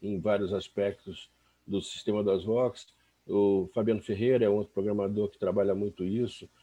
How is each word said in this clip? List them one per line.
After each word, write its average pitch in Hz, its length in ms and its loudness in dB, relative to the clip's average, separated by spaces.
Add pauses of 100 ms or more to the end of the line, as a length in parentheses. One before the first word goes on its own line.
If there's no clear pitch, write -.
em 101 180 -4
vários 101 320 0
aspectos 101 800 -6 (360)
do 95 140 -2
sistema 104 420 -4
DOSVox. 104 680 0 (380)
O 98 460 2
Fabiano 107 300 0
Ferreira 117 420 2
é 104 40 4
um 101 80 4
outro 104 160 -4
programador 104 560 0
que - 100 -20
trabalha 98 360 2
muito 98 300 -4
isso, 104 440 -4 (140)